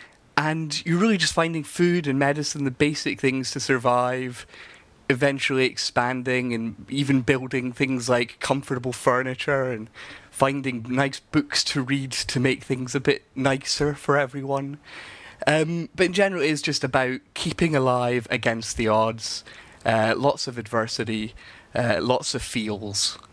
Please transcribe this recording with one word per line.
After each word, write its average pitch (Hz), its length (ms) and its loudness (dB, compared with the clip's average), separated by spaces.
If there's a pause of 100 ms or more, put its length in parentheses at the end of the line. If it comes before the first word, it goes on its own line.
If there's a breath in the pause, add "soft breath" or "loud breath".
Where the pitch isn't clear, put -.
(380 loud breath)
and 156 480 -2
you're 175 140 2
really 214 180 4
just - 160 0
finding 165 300 0
food 175 420 2
and 135 140 2
medicine, 143 440 0
the 135 60 0
basic 143 500 0
things 131 300 0
to 139 100 -6
survive, 123 840 0 (640 loud breath)
eventually 135 560 2
expanding 127 880 0
and 113 360 -4
even 135 320 2
building 127 500 0
things 131 360 -2
like 120 320 2
comfortable 131 540 -2
furniture 131 800 0
and 110 180 -8 (400 loud breath)
finding 135 600 0
nice 135 300 0
books - 440 0
to - 180 -2
read 135 300 -2
to - 280 -4
make 131 240 2
things 127 300 -4
a 139 60 2
bit - 240 0 (120)
nicer 135 600 0
for 139 220 0
everyone. 139 600 -4 (720 loud breath)
Um, 160 480 0
but 180 120 4
in 185 60 -2
general, 190 280 2
it 147 80 2
is 147 120 0
just - 220 -2
about 131 360 2 (140)
keeping 170 420 0
alive 123 560 2
against 113 460 -2
the 113 100 2
odds. 110 560 0 (420 loud breath)
Uh, 110 320 4
lots 139 300 0
of 120 100 -10
adversity, 110 800 -2 (400 loud breath)
uh, 117 260 2
lots 127 340 0
of 120 60 -4
feels. 104 760 -4 (160)